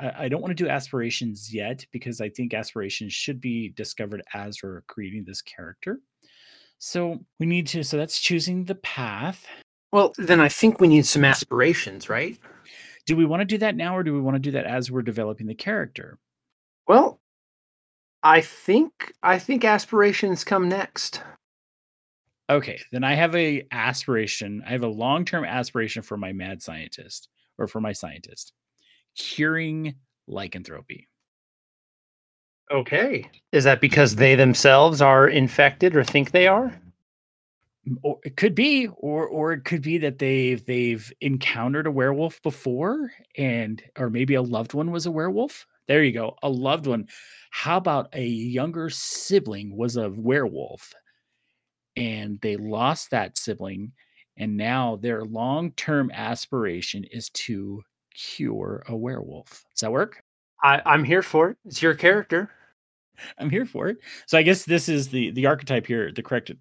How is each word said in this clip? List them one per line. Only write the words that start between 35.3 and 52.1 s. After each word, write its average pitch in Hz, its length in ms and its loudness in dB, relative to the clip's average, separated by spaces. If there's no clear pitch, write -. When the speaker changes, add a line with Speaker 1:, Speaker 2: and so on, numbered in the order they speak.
Speaker 2:
or 131 80 6
think 139 280 0
they 180 140 6
are? 226 320 2
Speaker 1:
M-, 131 160 -6
or - 200 -4
it 143 140 -12
could 190 180 2
be, 262 340 2
or, 151 280 -4
or 156 260 -2
it 139 120 -8
could 170 160 -4
be 151 180 -2
that 143 200 -2
they've, 131 480 0
they've 120 440 -4
encountered 135 640 -2
a 156 60 -2
werewolf 139 500 -2
before, 175 680 -4
and, 117 440 -4
or 123 140 -2
maybe 131 240 0
a 127 80 2
loved 120 320 -4
one 156 160 -2
was 170 160 -6
a 170 60 -4
werewolf. 190 520 -4
There 147 160 6
you 127 80 2
go, 113 300 -6
a 143 80 -2
loved 135 360 -2
one. 117 220 -2
How 170 280 -2
about 156 340 0
a 127 140 -6
younger 127 640 -4
sibling 107 840 -4
was 117 220 -4
a 110 140 -4
werewolf? 110 800 -2
And 107 440 -6